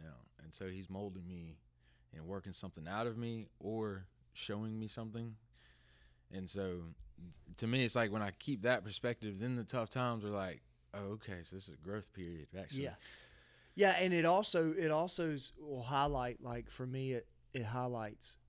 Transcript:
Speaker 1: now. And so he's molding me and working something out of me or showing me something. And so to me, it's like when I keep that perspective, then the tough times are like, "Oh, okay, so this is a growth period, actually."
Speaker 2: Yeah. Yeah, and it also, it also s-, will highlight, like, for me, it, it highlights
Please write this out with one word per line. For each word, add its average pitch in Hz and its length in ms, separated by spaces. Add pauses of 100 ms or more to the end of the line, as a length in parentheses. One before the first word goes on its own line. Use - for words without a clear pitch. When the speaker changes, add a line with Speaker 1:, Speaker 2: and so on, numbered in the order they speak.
Speaker 1:
now. 78 120 (280)
And 80 100
so 95 140
he's 92 220
molding 95 380
me 85 320 (560)
and 78 100
working 95 260
something 85 360
out 104 200
of 113 80
me 113 320 (120)
or 101 480 (260)
showing 110 460
me 110 80
something. 113 480 (960)
And 92 160
so 92 320 (760)
to 117 100
me, 127 180
it's 113 100
like 113 160
when 107 120
I 98 80
keep 113 320
that 120 200
perspective, 104 560
then 123 160
the 120 80
tough 113 280
times 120 340
are 104 40
like, 95 340 (320)
"Oh, 101 180
okay, 101 300
so 87 140
this 95 100
is 78 80
a - 20
growth 95 340
period, 85 360 (100)
actually." 135 280
Speaker 2:
Yeah. 123 100 (800)
Yeah, 190 240
and 185 140
it 165 120
also, 170 520
it 165 140
also 160 440
s-, - 240
will 143 240
highlight, 135 600
like, 120 280
for 127 160
me, 131 260
it, 117 140 (260)
it 127 100
highlights 117 720 (120)